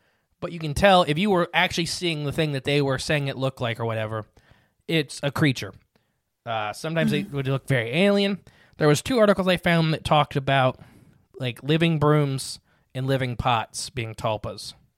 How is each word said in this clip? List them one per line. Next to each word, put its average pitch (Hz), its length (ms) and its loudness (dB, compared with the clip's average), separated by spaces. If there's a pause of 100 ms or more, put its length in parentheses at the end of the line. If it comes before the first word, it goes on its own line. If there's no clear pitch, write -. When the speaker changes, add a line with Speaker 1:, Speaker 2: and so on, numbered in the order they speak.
(400)
Speaker 1:
but 175 120 -10
you 170 60 -12
can 156 160 -6
tell 185 300 6
if 147 160 0
you 208 100 0
were 175 240 2
actually 175 320 0
seeing 160 400 -4
the 139 60 -4
thing 151 220 -2
that 135 100 -6
they 143 180 2
were 135 160 0
saying 143 300 -2
it 139 100 -6
looked 131 240 -4
like 117 180 -4
or 117 60 -4
whatever, 110 400 -6 (640)
it's 151 340 -2
a 143 100 -2
creature. 127 420 0 (760)
Uh, 107 260 -4
sometimes 160 380 -2
Speaker 2:
Mm-hmm. 147 180 -2
Speaker 1:
they 143 80 -10
would 135 100 -4
look 135 200 -2
very 117 260 0
alien. 202 460 2 (380)
There 156 100 2
was 147 160 4
two 262 160 0
articles 196 280 4
I 180 100 2
found 165 360 2
that - 100 -6
talked 151 320 2
about, 135 440 2 (580)
like, 123 240 -6
living 160 380 2
brooms 143 600 0 (360)
and 131 100 -6
living 131 300 -2
pots - 560 -2
being 113 240 -8
tulpas. 107 580 -6 (240)